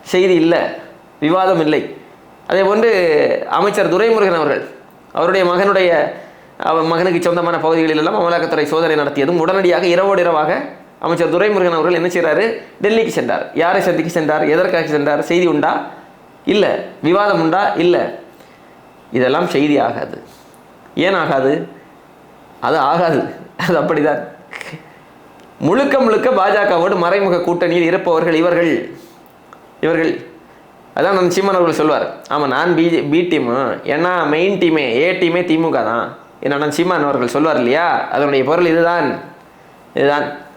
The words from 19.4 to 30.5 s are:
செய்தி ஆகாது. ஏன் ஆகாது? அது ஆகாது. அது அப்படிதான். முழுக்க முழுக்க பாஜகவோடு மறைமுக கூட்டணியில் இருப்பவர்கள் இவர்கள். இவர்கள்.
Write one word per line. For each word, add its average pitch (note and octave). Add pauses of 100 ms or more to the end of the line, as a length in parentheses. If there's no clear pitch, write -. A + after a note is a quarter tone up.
செய்தி D3
ஆகாது. - (720)
ஏன் F3+
ஆகாது? D3 (920)
அது C3+
ஆகாது. D#3 (100)
அது E3+
அப்படிதான். D3 (1400)
முழுக்க C4
முழுக்க A3+
பாஜகவோடு G3
மறைமுக F3+
கூட்டணியில் F3
இருப்பவர்கள் E3+
இவர்கள். E3 (920)
இவர்கள். D#3+ (680)